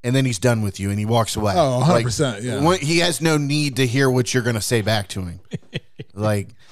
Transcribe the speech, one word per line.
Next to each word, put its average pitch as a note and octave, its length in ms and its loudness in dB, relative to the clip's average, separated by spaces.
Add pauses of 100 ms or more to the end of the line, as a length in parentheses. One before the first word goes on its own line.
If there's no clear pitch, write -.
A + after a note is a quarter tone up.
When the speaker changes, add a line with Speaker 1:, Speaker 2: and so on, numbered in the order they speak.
Speaker 1:
and B2 100 0
then C3+ 100 4
he's A#2+ 140 -2
done A#2+ 220 2
with G2 180 -4
you, G2 100 -2
and G2+ 100 -2
he G#2 60 -2
walks A2+ 300 0
away. G#2+ 200 0
Speaker 2:
Oh, B2+ 260 2
a - 20 2
hundred C#3+ 200 4
percent, A#2 340 -2
Speaker 1:
Like, G#2+ 80 -10
Speaker 2:
yeah. B2+ 160 -2
Speaker 1:
when, F3 180 4
he D#3+ 200 0
has E3+ 220 0
no D#3+ 160 2
need C#3+ 400 -2
to C3+ 100 2
hear C3+ 220 2
what B2+ 240 0
you're B2+ 100 0
gonna A2+ 180 -2
say A2+ 200 0
back G#2+ 280 -2
to G2 140 -8
him. F2 220 -10
Speaker 3:
<laughs> - 680 -14
Speaker 1:
Like, G#2 360 -2 (220)